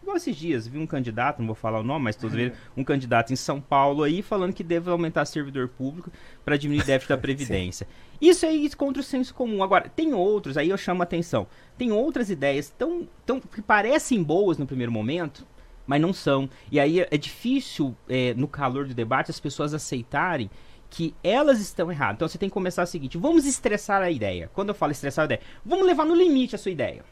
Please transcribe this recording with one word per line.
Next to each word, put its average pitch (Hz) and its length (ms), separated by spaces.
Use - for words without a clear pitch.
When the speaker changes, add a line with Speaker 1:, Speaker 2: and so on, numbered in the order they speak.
Speaker 1:
igual 392 160
esses 277 200
dias, 135 320
vi 131 100
um 156 80
candidato, 123 540
não 113 60
vou 110 100
falar 110 240
o - 20
nome, 139 220
mas 110 100
todos 110 220
viram, 120 180
um 131 80
candidato 127 480
em 131 40
São 143 240
Paulo 143 440
aí 165 180
falando 190 300
que 208 100
deve 170 260
aumentar 170 360
servidor 139 440
público 139 440
pra 147 120
diminuir 143 280
o - 20
déficit 135 220
da 143 80
Speaker 2:
<laughs> - 20
Sim. 113 40
Speaker 1:
Previdência. 113 680
Isso 339 260
aí 311 180
é 294 120
contra 277 240
o 262 40
senso 254 300
comum. 220 280
Agora, 190 320
tem 320 200
outros, 185 420
aí 156 140
eu 196 80
chamo 180 240
a - 20
atenção, 165 420
tem 247 160
outras 233 380
ideias 143 480
tão, 330 280
tão, 262 140
que - 200
parecem 214 600
boas 165 340
no 143 100
primeiro 127 260
momento, 135 520
mas 143 140
não 175 140
são. 135 340
E 143 100
aí 160 200
é, 175 100
é 151 80
difícil, 190 760
é, 127 260
no 131 140
calor 139 380
do 131 80
debate, 123 380
as - 80
pessoas 147 340
aceitarem 147 720
que - 340
elas 254 380
estão 180 300
erradas. 135 240
Então 160 140
você - 100
tem 196 100
que 190 60
começar 185 300
o - 20
seguinte: 160 320
vamos 294 260
estressar 208 560
a 180 100
ideia. 98 440
Quando 202 160
eu 202 40
falo 147 180
estressar 143 320
a - 20
ideia, 127 140
vamos 349 200
levar 311 220
no 330 80
limite 311 400
a 196 40
sua 202 140
ideia. 110 400